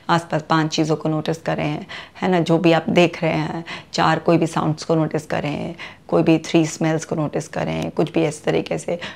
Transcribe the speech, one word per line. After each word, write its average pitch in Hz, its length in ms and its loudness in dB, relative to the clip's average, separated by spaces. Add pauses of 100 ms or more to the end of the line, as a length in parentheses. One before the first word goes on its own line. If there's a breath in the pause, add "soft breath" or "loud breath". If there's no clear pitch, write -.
आसपास 170 320 0
पांच 156 340 0
चीज़ों 156 200 2
को 151 140 -4
नोटिस 156 280 -2
कर 160 200 -4
रहे 156 100 -4
हैं, 151 200 -6 (340 loud breath)
है 185 100 0
ना, 180 80 4
जो 165 180 2
भी 170 140 4
आप 160 180 2
देख 170 340 4
रहे 156 100 0
हैं, 156 320 -4 (280 loud breath)
चार 165 260 2
कोई 165 180 4
भी 165 100 2
साउंड्स 156 360 -2
को 165 120 2
नोटिस 156 300 0
कर 165 180 -2
रहे 143 80 -4
हैं, 165 240 -6 (320 loud breath)
कोई 170 160 2
भी 160 140 6
थ्री 160 280 2
स्मेल्स 156 400 -2
को 160 100 -4
नोटिस 151 320 -4
कर 156 180 -4
रहे 160 100 -4
हैं, 156 160 -4
कुछ 160 220 -2
भी 165 120 2
इस 151 180 -4
तरीके 160 340 0
से 170 220 -6 (160 loud breath)